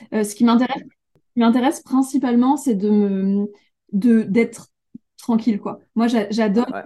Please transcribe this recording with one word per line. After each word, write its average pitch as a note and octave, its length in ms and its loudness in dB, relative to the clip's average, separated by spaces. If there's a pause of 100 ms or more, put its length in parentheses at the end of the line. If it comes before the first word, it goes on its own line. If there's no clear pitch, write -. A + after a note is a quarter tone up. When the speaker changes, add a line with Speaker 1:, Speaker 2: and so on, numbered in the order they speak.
(140)
Speaker 1:
euh, G#3+ 100 0
ce G#3 120 -6
qui - 80 0
m'intéresse, B3 400 0
ce - 500 -20
qui A#3+ 60 -2
m'intéresse A#3+ 420 2
principalement, C4 760 0
c'est B3+ 180 -2
de G3 140 -2
me, G3+ 640 0 (420)
de, A3 300 2
d'être A3+ 440 -2 (500)
tranquille, A3 420 -2
quoi. - 200 -10 (160)
Moi, A3+ 120 2
j'a-, A#3 240 0
j'adore A3 360 0
Speaker 2:
Ouais. - 180 -10